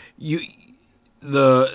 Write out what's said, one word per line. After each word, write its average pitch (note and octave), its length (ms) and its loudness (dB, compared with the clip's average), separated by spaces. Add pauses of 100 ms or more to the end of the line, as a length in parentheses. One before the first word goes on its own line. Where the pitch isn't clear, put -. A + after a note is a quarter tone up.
(180)
you, D#3+ 240 -8 (800)
the, C3 540 2